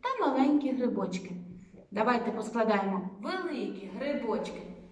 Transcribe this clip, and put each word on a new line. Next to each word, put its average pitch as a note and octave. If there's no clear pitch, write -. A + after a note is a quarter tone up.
та B4
маленькі C4+
грибочки. G3+
Давайте A3+
поскладаємо G3+
великі D4+
грибочки A#3